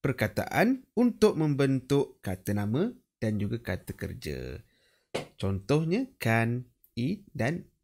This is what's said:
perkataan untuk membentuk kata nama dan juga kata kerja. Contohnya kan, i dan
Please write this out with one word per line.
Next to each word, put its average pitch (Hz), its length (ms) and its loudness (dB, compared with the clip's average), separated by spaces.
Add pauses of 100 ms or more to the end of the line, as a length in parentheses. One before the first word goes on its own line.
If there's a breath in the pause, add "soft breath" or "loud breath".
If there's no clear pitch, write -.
perkataan 160 880 0
untuk 214 480 4
membentuk 139 800 2
kata 98 320 -4
nama 110 400 0 (240)
dan 107 240 -2
juga 101 160 -2
kata 95 400 -8
kerja. 71 640 -8 (800)
Contohnya 160 800 0
kan, 117 480 0 (240)
i 139 400 -4
dan 147 320 -2 (200)